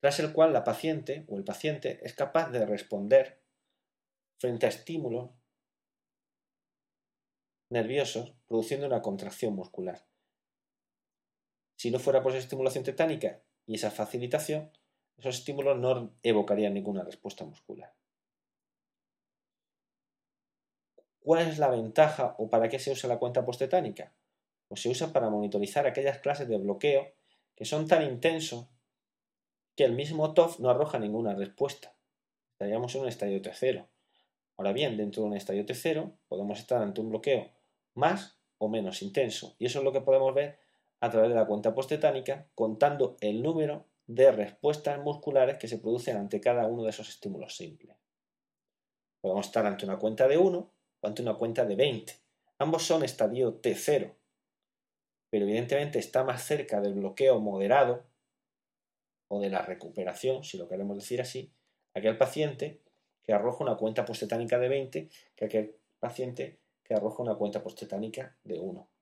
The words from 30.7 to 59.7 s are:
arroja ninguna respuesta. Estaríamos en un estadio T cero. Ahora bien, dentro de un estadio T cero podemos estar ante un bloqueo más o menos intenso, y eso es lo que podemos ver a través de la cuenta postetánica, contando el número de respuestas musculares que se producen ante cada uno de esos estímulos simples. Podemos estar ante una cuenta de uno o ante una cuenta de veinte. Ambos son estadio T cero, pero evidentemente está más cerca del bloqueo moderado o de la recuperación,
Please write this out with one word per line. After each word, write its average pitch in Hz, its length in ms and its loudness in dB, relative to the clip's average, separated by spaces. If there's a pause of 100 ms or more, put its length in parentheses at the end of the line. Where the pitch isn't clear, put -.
arroja 139 280 2
ninguna 107 360 -2
respuesta. 101 600 -6 (580)
Estaríamos 113 420 -4
en 135 80 -4
un 127 60 -2
estadio 101 340 -4
T 92 100 -8
cero. - 360 -2 (680)
Ahora 98 160 -2
bien, 127 240 0
dentro 107 260 -4
de 107 60 0
un 104 80 -4
estadio 98 300 -4
T 131 80 -4
cero 156 420 -4 (120)
podemos 101 300 -6
estar 123 220 0
ante 104 220 -4
un 113 80 -6
bloqueo 110 420 -2 (420)
más 170 460 -2 (160)
o 107 120 -2
menos 101 340 -4
intenso, 104 560 -4
y 113 80 -4
eso 127 140 -2
es 135 40 -2
lo 135 80 2
que 135 80 0
podemos 135 340 4
ver 143 240 0 (420)
a 117 100 0
través 113 180 6
de 120 80 4
la 110 100 6
cuenta 107 280 0
postetánica, 135 800 0
contando 123 680 2
el 107 220 -2
número 151 440 -2 (200)
de 123 260 8
respuestas 143 680 -2
musculares 143 600 2
que 117 100 -10
se 117 100 -6
producen 120 380 -2
ante 101 240 -4
cada 120 260 2
uno 117 180 -2
de 110 60 0
esos 110 200 -12
estímulos 90 440 -12
simples. - 420 -18 (1200)
Podemos 98 260 -2
estar 110 200 0
ante 98 180 -4
una 95 140 -4
cuenta 110 280 2
de 143 120 6
uno 180 340 4 (280)
o - 60 -4
ante 104 140 -4
una 113 140 -2
cuenta 113 320 0
de 101 100 -2
veinte. 123 380 0 (440)
Ambos 156 280 0
son 160 180 4
estadio 120 520 0
T 110 180 0
cero, - 420 0 (1120)
pero 104 160 0
evidentemente 123 540 0
está 127 260 0
más 123 180 -4
cerca - 380 -2
del 101 140 -2
bloqueo 107 460 4
moderado 107 680 2 (1200)
o 101 120 -4
de 98 100 -2
la 95 100 -2
recuperación, 92 840 -4